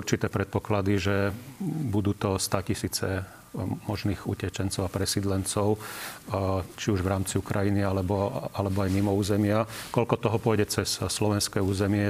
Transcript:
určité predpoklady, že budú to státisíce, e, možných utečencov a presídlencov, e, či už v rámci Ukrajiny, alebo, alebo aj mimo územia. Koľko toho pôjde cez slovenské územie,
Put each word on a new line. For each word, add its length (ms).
určité 320
predpoklady, 640
že 200
budú 560
to 240
státisíce, 800
e, 20
možných 400
utečencov 640
a 40
presídlencov, 840
e, 20
či 80
už 160
v 80
rámci 240
Ukrajiny, 480
alebo, 720
alebo 240
aj 100
mimo 220
územia. 560
Koľko 240
toho 240
pôjde 400
cez 160
slovenské 640
územie, 500